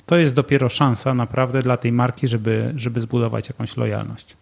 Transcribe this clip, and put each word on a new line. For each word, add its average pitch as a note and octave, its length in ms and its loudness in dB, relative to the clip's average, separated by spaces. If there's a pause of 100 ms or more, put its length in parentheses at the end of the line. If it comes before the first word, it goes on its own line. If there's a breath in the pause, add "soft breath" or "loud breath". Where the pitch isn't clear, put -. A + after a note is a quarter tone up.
to F3 120 4
jest D3 180 4
dopiero C3 340 2
szansa C3 440 2
naprawdę B2+ 460 0
dla B2 180 2
tej A#2+ 140 0
marki, B2 360 0
żeby, A2+ 480 0
żeby A#2+ 240 -4
zbudować A2+ 500 -2
jakąś - 280 -8
lojalność. A2 640 -6